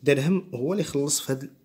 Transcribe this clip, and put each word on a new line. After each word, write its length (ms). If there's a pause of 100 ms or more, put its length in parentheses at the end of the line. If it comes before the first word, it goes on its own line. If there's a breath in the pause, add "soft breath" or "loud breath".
درهم 420 (100)
هو 180
اللي 120
خلص 360
في 120
هاد 180 (140)